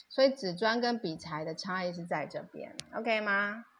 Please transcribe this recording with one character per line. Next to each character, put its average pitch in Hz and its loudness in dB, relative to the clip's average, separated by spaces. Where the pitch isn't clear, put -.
所 - 4
以 269 10
纸 190 -2
砖 220 2
跟 240 2
笔 165 -4
材 156 -6
的 160 -4
差 185 -4
异 175 -2
是 175 -8
在 156 -2
这 - -8
边， - -12
OK 220 2
吗？ 208 0